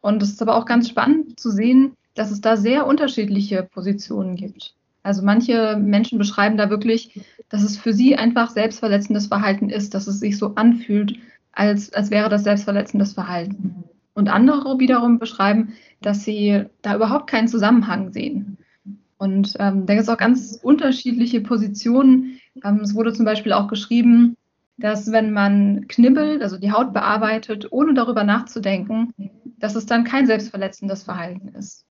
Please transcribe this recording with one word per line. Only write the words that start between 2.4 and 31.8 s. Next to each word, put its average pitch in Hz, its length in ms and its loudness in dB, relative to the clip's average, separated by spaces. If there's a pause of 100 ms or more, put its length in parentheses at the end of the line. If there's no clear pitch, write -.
da 226 160 2
sehr 247 280 2
unterschiedliche 202 800 -2
Positionen 196 720 -6
gibt. - 400 -14 (280)
Also 196 200 -2
manche 220 540 2
Menschen 208 400 0
beschreiben 208 400 0
da 202 120 0
wirklich, 214 520 -2 (260)
dass 208 160 0
es 208 140 -2
für 226 160 -2
sie 254 240 4
einfach 233 320 0
selbstverletzendes 208 760 -2
Verhalten 202 420 -2
ist, 208 240 -6
dass 196 140 -6
es 202 120 -6
sich 208 180 -4
so 202 180 -4
anfühlt, 214 580 2 (400)
als, 202 400 -2
als 208 180 -2
wäre 208 160 0
das 202 160 0
selbstverletzendes 202 680 0
Verhalten. 180 720 -8 (300)
Und 202 120 0
andere 262 520 2
wiederum 240 380 4
beschreiben, 220 540 0 (300)
dass 202 240 -4
sie 208 400 0 (160)
da 202 120 -4
überhaupt 220 340 0
keinen 226 200 0
Zusammenhang 202 640 2
sehen. - 460 -8 (600)
Und, 196 420 -2
ähm, 196 260 0
da 202 80 2
gibt's 214 160 2
auch 233 80 0
ganz 247 440 0
unterschiedliche 247 800 0
Positionen, 240 1000 2 (260)
ähm, 208 180 0
es 208 140 -4
wurde 226 180 0
zum 226 120 0
Beispiel 214 280 -2
auch 202 140 0
geschrieben, 233 680 4 (420)
dass 214 340 -4
wenn 220 200 2
man 202 560 2
knibbelt, 302 540 2
also 190 160 -6
die 202 140 -4
Haut 226 220 0
bearbeitet, 214 800 -4
ohne 285 220 2
darüber 226 300 0
nachzudenken, 208 920 -2 (440)
dass 208 180 -6
es 220 100 -6
dann 233 180 0
kein 262 240 0
selbstverletzendes 196 760 -4
Verhalten 180 460 -12
ist. - 440 -18